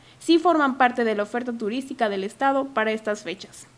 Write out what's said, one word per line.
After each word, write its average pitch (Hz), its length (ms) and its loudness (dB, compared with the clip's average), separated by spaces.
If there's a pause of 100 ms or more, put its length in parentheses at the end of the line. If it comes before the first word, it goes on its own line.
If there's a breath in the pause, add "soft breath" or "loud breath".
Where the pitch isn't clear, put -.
(180 loud breath)
sí 330 220 4
forman 311 400 2
parte 247 240 4
de 220 100 0
la 208 80 -2
oferta 240 320 -4
turística 233 560 -4
del 196 140 -4
estado 269 460 -2
para 220 240 0
estas 220 280 -4
fechas. - 460 -14 (100)